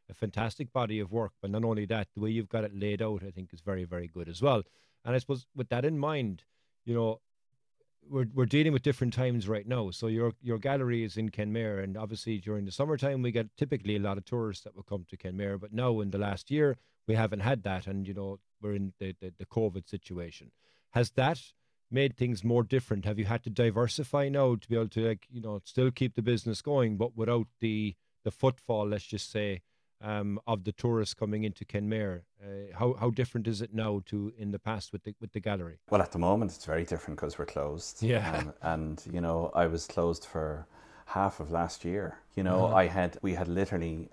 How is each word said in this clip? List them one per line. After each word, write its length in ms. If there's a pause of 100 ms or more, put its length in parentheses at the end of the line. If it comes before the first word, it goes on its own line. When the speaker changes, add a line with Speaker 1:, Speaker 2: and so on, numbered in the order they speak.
Speaker 1:
a 60
fantastic 580
body 260
of 120
work. 300
But 100
not 120
only 220
that, 300
the 60
way 100
you've 180
got 140
it 120
laid 260
out, 220
I 80
think, 220
is 80
very, 220
very 240
good 220
as 120
well. 220 (400)
And 100
I 60
suppose 260 (100)
with 140
that 160
in 140
mind, 440 (420)
you 100
know, 240 (880)
we're, 280
we're 100
dealing 260
with 120
different 320
times 320
right 200
now. 220
So 180
your, 340
your 180
gallery 440
is 140
in 120
Kenmare, 540
and 140
obviously 400
during 280
the 60
summertime, 520
we 80
get 160 (100)
typically 380
a 40
lot 200
of 60
tourists 380
that 120
will 80
come 260
to 80
Kenmare. 420
But 140
now 280
in 100
the 80
last 320
year, 260 (300)
we 80
haven't 240
had 240
that. 240
And, 200
you 60
know, 260 (220)
we're 140
in 240
the, 200
the, 200
the 80
covid 420
situation. 640 (400)
Has 200
that 300 (480)
made 260
things 280
more 200
different? 420
Have 120
you 80
had 200
to 40
diversify 800
now 260
to 140
be 60
able 140
to, 180
like, 240
you 100
know, 240
still 240
keep 240
the 80
business 400
going, 360
but 200
without 300 (120)
the, 360 (280)
the 80
footfall, 560
let's 180
just 260
say, 320 (380)
um, 440
of 200
the 80
tourists 420
coming 300
into 180
Kenmare? 580 (220)
Uh, 340
how, 220
how 100
different 380
is 140
it 120
now 340
to 300
in 140
the 80
past 320
with 120
the, 180
with 100
the 80
gallery? 400 (100)
Speaker 2:
Well, 120
at 100
the 80
moment, 320
it's 140
very 180
different 340
'cause 220
we're 60
closed. 580
Speaker 1:
Yeah. 360
Speaker 2:
Um, 220
and, 500
you 100
know, 340
I 120
was 200
closed 380
for 420 (380)
half 340
of 100
last 360
year. 340 (160)
You 80
know, 220
Speaker 1:
Uh-huh. 100
Speaker 2:
I 120
had, 340
we 140
had 120
literally, 640